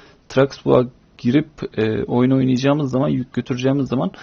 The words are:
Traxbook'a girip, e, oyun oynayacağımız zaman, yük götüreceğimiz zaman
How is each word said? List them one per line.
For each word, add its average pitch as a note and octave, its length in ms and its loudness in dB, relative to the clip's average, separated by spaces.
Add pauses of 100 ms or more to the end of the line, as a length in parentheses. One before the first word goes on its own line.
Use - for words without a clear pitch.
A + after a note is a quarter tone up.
(300)
Traxbook'a C3 600 2 (280)
girip, - 600 -2
e, A2 240 -2
oyun B2+ 280 0
oynayacağımız C3+ 600 0
zaman, C3+ 180 0
yük C3 240 -4
götüreceğimiz B2+ 540 -2
zaman D#3 240 -2 (120)